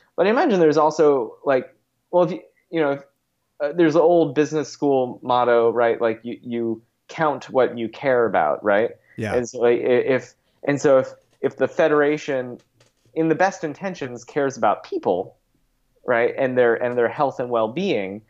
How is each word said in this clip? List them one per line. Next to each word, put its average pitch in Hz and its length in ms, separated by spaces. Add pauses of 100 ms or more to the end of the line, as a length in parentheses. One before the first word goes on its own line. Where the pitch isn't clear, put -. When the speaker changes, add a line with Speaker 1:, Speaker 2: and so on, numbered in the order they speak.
(160)
Speaker 1:
But 180 120
I - 20
imagine 240 300
there's 156 180
also, 147 640
like, 131 320 (360)
well, 175 120
if 165 80
you, 165 100 (280)
you 165 100
know, 143 120
if, 139 120 (560)
uh, 147 140
there's 160 220
an 170 60
old 160 340
business 151 340
school 131 520
motto, 120 500
right? 117 280
Like, 113 240
you, 120 180
you 117 400 (280)
count 147 400
what 123 280
you 113 120
care 123 360
about, 82 380
right? 104 280 (260)
Speaker 2:
Yeah. 107 180
Speaker 1:
And 123 140
so, 127 100
like, 120 200
i-, 120 40
if, 123 500 (300)
and 143 160
so 135 200
if, 127 100 (320)
if - 160
the 131 100
Federation, 147 920 (560)
in 160 140
the 160 60
best 185 280
intentions, 143 600
cares 139 340
about 110 260
people, 95 540 (680)
right, 120 320
and 127 200
their, 120 180
and 123 220
their 117 120
health 135 300
and 123 100
well-being, 113 800